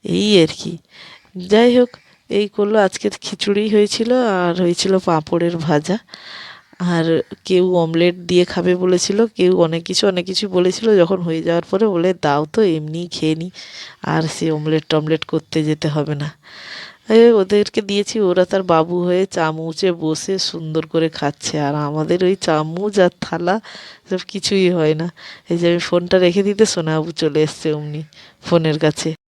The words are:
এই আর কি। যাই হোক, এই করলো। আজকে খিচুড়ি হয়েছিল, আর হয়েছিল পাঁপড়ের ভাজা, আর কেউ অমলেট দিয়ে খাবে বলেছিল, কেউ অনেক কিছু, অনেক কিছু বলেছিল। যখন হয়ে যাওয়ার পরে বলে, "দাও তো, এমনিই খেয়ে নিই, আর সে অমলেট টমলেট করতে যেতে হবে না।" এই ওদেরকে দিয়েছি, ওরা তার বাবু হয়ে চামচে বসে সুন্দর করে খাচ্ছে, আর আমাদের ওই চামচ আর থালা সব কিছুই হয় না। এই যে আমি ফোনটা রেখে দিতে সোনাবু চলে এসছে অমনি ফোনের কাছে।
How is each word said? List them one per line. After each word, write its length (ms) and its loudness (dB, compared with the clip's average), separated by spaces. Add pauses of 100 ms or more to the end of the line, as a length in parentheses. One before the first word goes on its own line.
এই 380 4
আর 100 6
কি। 260 -12 (580)
যাই 420 4
হোক, 100 4 (400)
এই 200 -2
করলো। 300 0
আজকে 320 0 (100)
খিচুড়ি 480 -2
হয়েছিল, 440 2
আর 480 0
হয়েছিল 380 2
পাঁপড়ের 580 0
ভাজা, 420 0 (800)
আর 440 0 (220)
কেউ 320 2
অমলেট 380 2
দিয়ে 300 2
খাবে 320 0
বলেছিল, 500 2
কেউ 340 2
অনেক 240 0
কিছু, 240 0
অনেক 180 -2
কিছু 220 -4
বলেছিল। 500 2
যখন 180 4
হয়ে 260 -4
যাওয়ার 280 0
পরে 160 2
বলে, 360 0
"দাও 300 0
তো, 100 2
এমনিই 440 -2
খেয়ে 280 -2
নিই, 160 -8 (520)
আর 200 0
সে 280 -4
অমলেট 380 -2
টমলেট 360 -2
করতে 400 -4
যেতে 240 -2
হবে 260 -2
না।" 200 -6 (720)
এই 240 8
ওদেরকে 500 2
দিয়েছি, 380 -2
ওরা 240 4
তার 180 -2
বাবু 400 2
হয়ে 240 2
চামচে 680 -2
বসে 460 -4
সুন্দর 480 -4
করে 220 0
খাচ্ছে, 520 -4
আর 140 0
আমাদের 500 -2
ওই 160 2
চামচ 600 -2
আর 100 6 (100)
থালা 400 -4 (500)
সব 80 -4 (100)
কিছুই 420 0
হয় 240 2
না। 180 -6 (380)
এই 80 0
যে 100 2
আমি 100 2
ফোনটা 400 2
রেখে 240 4
দিতে 240 2
সোনাবু 460 -2
চলে 300 0
এসছে 300 -4
অমনি 300 -8 (400)
ফোনের 360 0
কাছে। 360 0 (140)